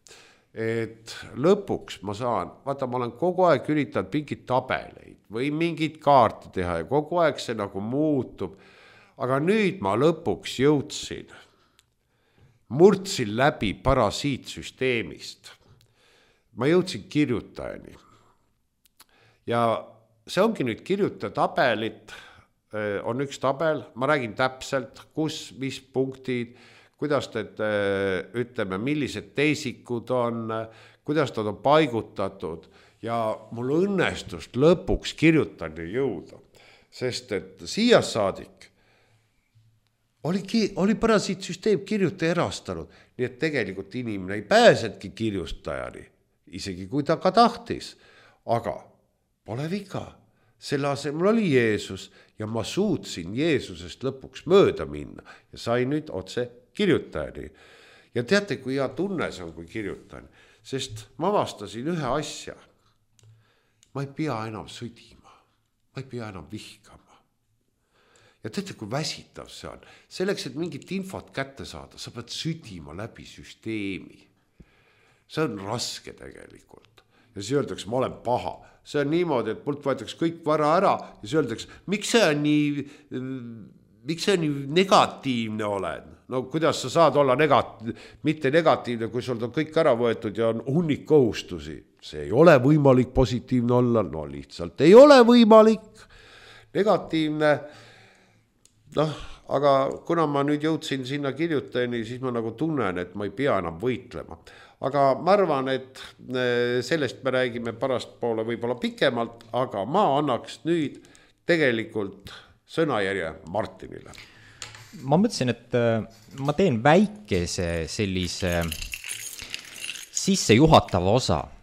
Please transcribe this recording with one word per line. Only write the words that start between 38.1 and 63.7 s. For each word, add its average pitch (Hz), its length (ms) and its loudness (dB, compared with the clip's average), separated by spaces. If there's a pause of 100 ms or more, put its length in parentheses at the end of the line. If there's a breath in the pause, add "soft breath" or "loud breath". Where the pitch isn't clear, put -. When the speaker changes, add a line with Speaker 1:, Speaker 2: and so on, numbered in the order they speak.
Speaker 1:
oli 185 160 -2
ki-, 220 340 0
oli 202 180 2
parasiitsüsteem 208 920 0
kirjutaja 175 480 0
erastanud, 95 560 -4 (260 soft breath)
nii 123 120 -2
et 123 100 -12
tegelikult 101 560 -4
inimene 101 460 -6
ei - 20 -12
pääsenudki 123 720 4
kirjutajani, 82 920 -6 (540)
isegi 95 320 -10
kui 139 160 -2
ta 160 160 0
ka - 100 2
tahtis. - 640 0 (520 soft breath)
Aga 110 280 -2 (720)
pole 131 240 -6
viga, 196 340 -8 (540)
selle 143 300 -4
asemel 156 440 -2
oli 220 200 2
Jeesus 107 580 0 (280 soft breath)
ja 107 80 -8
ma 110 180 -4
suutsin 120 720 -4
Jeesusest 117 720 -4
lõpuks - 440 -10
mööda 113 360 6
minna 71 360 -12 (300 loud breath)
ja - 60 -18
sain 123 320 0
nüüd 151 240 -4
otse 120 320 -6 (280)
kirjutajani. 78 760 -2 (640 soft breath)
Ja 123 100 -2
teate, 202 380 -2
kui 131 160 -4
hea 131 80 -2 (100)
tunne 165 360 -4
see 92 120 -12
on, 82 100 -12
kui 82 120 -14
kirjutan? 82 600 -12 (380 soft breath)
Sest 127 420 -10 (100)
ma 170 120 0
avastasin 123 600 -4
ühe 151 180 -4
asja. - 440 -6 (1400)